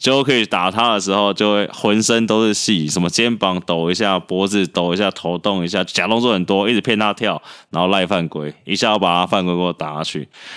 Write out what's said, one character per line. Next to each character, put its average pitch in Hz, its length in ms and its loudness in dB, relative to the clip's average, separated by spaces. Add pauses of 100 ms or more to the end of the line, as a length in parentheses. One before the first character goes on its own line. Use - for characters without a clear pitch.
Jokic 131 460 2
打 92 240 0
他 113 240 2
的 101 60 0
时 95 120 -2
候， 101 200 2
就 104 220 2
会 101 140 0
浑 110 340 0
身 113 240 2
都 110 200 2
是 107 60 2
戏， 90 360 0
什 82 120 -2
么 87 80 0
肩 117 280 0
膀 95 280 -2
抖 85 260 -2
一 92 40 0
下， 98 240 0
脖 92 280 -2
子 98 200 0
抖 87 260 0
一 90 40 0
下， 101 140 0
头 87 280 -6
动 95 260 -2
一 85 40 -4
下， 92 160 -2
假 87 240 -2
动 113 120 2
作 120 120 2
很 92 120 0
多， 98 240 2
一 120 60 2
直 104 60 0
骗 110 180 0
他 104 140 0
跳， 101 280 -2 (300)
然 82 120 0
后 92 60 2
赖 95 160 2
犯 87 240 0
规， 76 240 -8 (120)
一 87 100 -4
下 113 160 0
要 107 80 2
把 87 220 2
他 90 60 2
犯 95 180 0
规 90 100 0
给 87 60 0
我 90 120 0
打 78 220 -8
下 78 100 -6
去， 76 240 -8 (280)